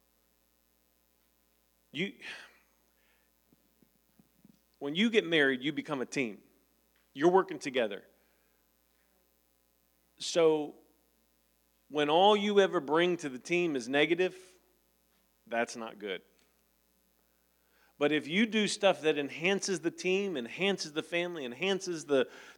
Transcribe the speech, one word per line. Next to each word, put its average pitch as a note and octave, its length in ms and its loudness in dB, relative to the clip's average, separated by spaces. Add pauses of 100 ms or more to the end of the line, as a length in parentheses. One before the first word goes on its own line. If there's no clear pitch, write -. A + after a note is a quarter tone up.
(1900)
You, F3+ 200 -6 (2750)
when C#3+ 160 -6
you G#3+ 120 2
get G#3+ 160 4
married, C#3 380 2
you D3 100 -2
become C#3 300 -6
a A#2 40 -6
team. A#2 320 -6 (760)
You're D3+ 160 4
working F3+ 300 2
together. A#2 420 -2 (2250)
So D#3 560 2 (1160)
when D3 200 0
all G3 260 6
you G3+ 240 2
ever F3+ 200 2
bring E3 360 2
to D3 140 -8
the B2+ 80 -10
team E3+ 360 -2
is A#2+ 140 -6
negative, D#3 480 0 (1080)
that's A#2 280 -4
not A2+ 240 -12
good. F#2+ 220 -6 (1800)
But D3 140 2
if C#3 160 0
you F#3 160 2
do G#3 240 2
stuff - 320 2
that D3+ 160 0
enhances E3 640 -2
the E3 100 -4
team, F#3 460 -2
enhances E3 560 -4
the D3+ 100 -4
family, E3+ 440 -6
enhances E3+ 580 -4
the, C3+ 240 2 (300)